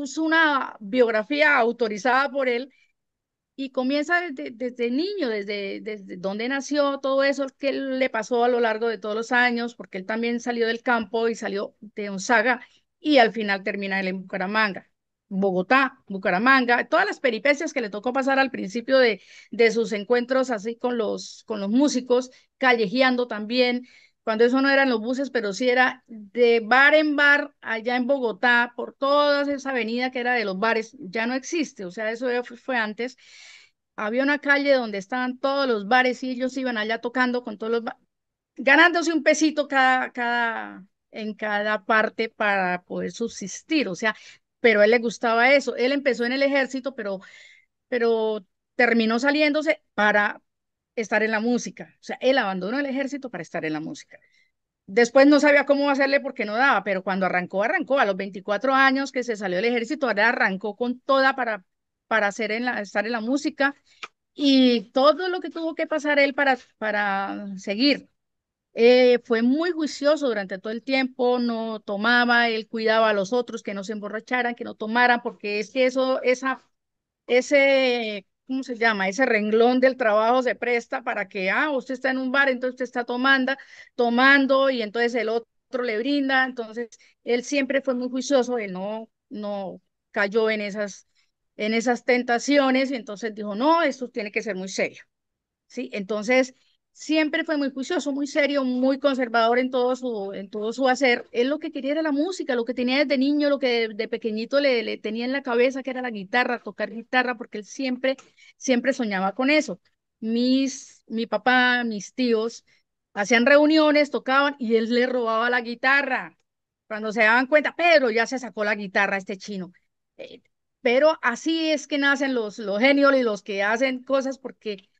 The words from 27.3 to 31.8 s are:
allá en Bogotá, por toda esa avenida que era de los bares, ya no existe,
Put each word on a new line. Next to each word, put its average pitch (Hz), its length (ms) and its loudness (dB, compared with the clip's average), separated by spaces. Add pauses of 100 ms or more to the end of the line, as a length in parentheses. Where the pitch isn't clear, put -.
allá 226 360 -4
en 254 100 -2
Bogotá, 240 680 0
por 226 180 -12
toda 285 480 2
esa 277 280 -6
avenida 240 400 -4
que 254 100 -6
era 247 140 0
de 233 100 0
los 190 140 -4
bares, 220 400 -2
ya 220 280 -6
no 247 80 -4
existe, 262 500 -6